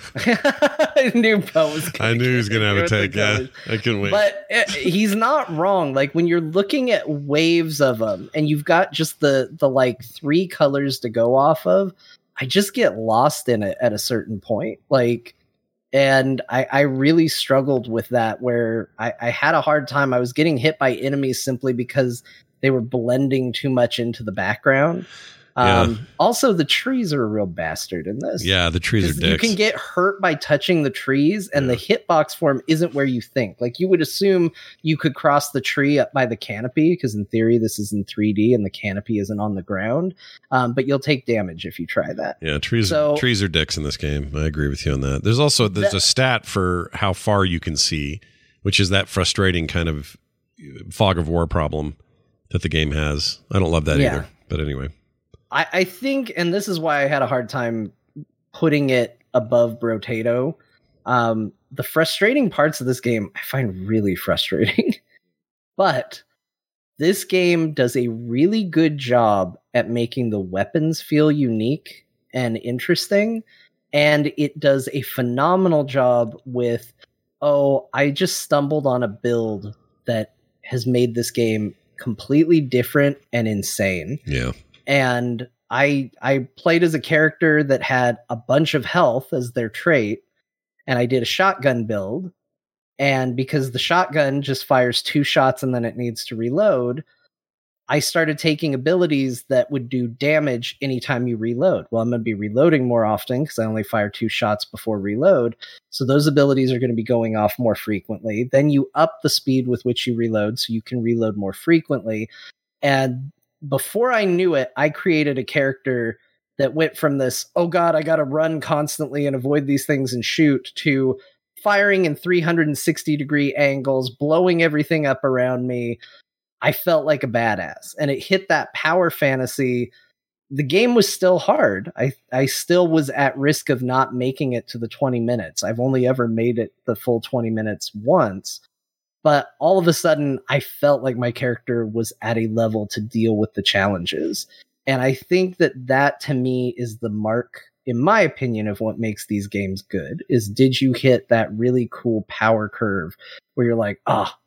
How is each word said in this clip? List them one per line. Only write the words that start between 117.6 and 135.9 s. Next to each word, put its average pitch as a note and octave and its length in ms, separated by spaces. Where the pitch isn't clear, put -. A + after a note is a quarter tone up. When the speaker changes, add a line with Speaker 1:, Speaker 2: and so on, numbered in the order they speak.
Speaker 1:
God, E3+ 260
I D#3 80
gotta D#3 220
run D#3 360
constantly D3 640
and C#3 120
avoid C#3 320
these C#3 180
things C3+ 260
and A#2+ 120
shoot," C#3+ 520
to C3+ 400
firing G3+ 420
in D3+ 100
three F3+ 260
hundred E3 280
and C#3+ 100
sixty - 380
degree C#3+ 380
angles, C3+ 560
blowing E3+ 520
everything D3+ 440
up C3+ 180
around B2+ 420
me. A#2+ 320
I A#2 80
felt D#3+ 340
like C#3+ 200
a C3 40
badass, G#2+ 720
and C#3+ 140
it C3 100
hit F#3+ 260
that D#3 260
power E3+ 360
fantasy. B2+ 800
The C#3 100
game G3+ 320
was A3+ 180
still F3+ 280
hard. G#2+ 560
I, C3 160
I C3+ 140
still F3 400
was D#3+ 240
at C#3 260
risk C#3+ 340
of B2+ 120
not B2+ 320
making C3 380
it A#2 160
to A#2+ 100
the A2+ 100
twenty B2 320
minutes. A#2 440
I've A2+ 160
only B2+ 260